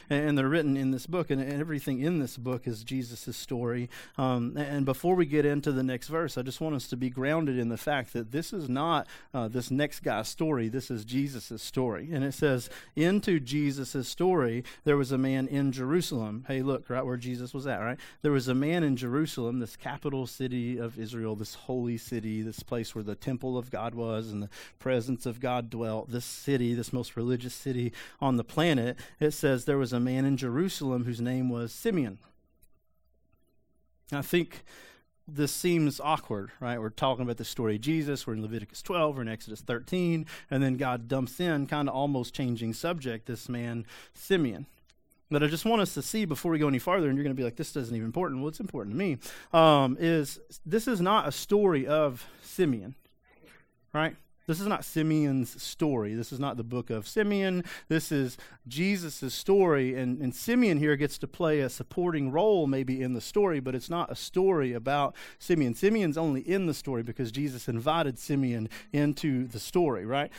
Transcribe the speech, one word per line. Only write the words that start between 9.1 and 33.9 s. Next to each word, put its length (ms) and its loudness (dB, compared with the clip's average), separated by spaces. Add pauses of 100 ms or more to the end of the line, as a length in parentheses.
uh, 140 -2
this 240 -4
next 300 0
guy's 260 -2
story. 420 0
This 220 -4
is 120 -4
Jesus's 600 -4
story. 480 -2
And 120 -2
it 100 -2
says, 360 2 (260)
"Into 440 4
Jesus's 680 -2
story, 560 2 (200)
there 140 6
was 140 0
a 60 2
man 300 2
in 240 2
Jerusalem." 760 -2
Hey, 140 0
look, 300 -2
right 140 -2
where 120 -2
Jesus 380 -8
was 100 -6
at, 120 -2
right? 220 -4 (220)
"There 100 4
was 160 4
a 80 4
man 280 4
in 120 4
Jerusalem," 640 0
this 160 -6
capital 520 -4
city 500 -4
of 220 -6
Israel, 360 -4
this 200 -8
holy 420 -2
city, 460 -4
this 180 -8
place 320 -4
where 100 -6
the 120 -6
temple 420 -4
of 140 -6
God 240 -6
was 360 -4
and 120 -6
the 60 -8 (280)
presence 480 -2
of 140 -6
God 300 -2
dwelt, 400 -4
this 160 -4
city, 480 0
this 180 -4
most 240 -4
religious 380 -2
city 400 -4 (260)
on 160 2
the 80 2
planet, 540 2 (240)
it 100 4
says, 320 2
"There 140 2
was 160 0
a 80 2
man 240 2
in 100 4
Jerusalem 720 -2
whose 160 -4
name 280 0
was 240 -4
Simeon." 440 0 (1900)